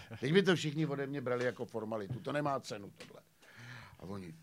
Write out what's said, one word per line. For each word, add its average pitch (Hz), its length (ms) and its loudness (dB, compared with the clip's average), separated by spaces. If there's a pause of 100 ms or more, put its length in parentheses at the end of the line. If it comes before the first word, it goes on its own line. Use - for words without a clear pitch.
(200)
Teď 135 120 2
by 196 100 10
to 180 140 8
všichni 156 300 0
ode 139 200 0
mě 139 140 -4
brali 123 240 2
jako 120 200 0
formalitu, 110 560 -4
to 135 120 -4
nemá 143 280 0
cenu 101 380 -8
tohle. - 240 -16 (760)
A - 40 -14
oni: 90 400 -6